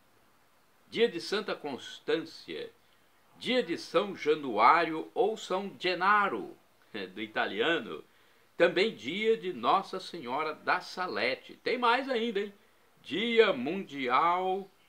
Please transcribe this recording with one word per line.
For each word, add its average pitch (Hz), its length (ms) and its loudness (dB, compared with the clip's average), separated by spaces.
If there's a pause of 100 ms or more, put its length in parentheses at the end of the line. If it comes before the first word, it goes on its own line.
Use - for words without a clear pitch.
(920)
dia 220 180 2
de 170 100 -8
Santa 196 360 -4
Constância, - 1120 -8 (720)
dia 240 240 0
de 170 160 -4
São 185 360 0
Januário 151 1000 4
ou 202 200 2
São 190 440 -4
Genaro, 180 760 2 (380)
<laughs> 92 220 -8
do 107 60 -8
italiano, 110 800 -2 (540)
também 175 360 4
dia 196 440 0
de 180 160 -6
Nossa 160 460 0
Senhora 151 540 -6
da 175 280 -2
Salete. 127 720 -4 (100)
Tem 233 140 -2
mais 254 320 2
ainda, 226 320 -2
hein? 208 120 -6 (480)
Dia 220 520 4
Mundial 165 1160 0 (180)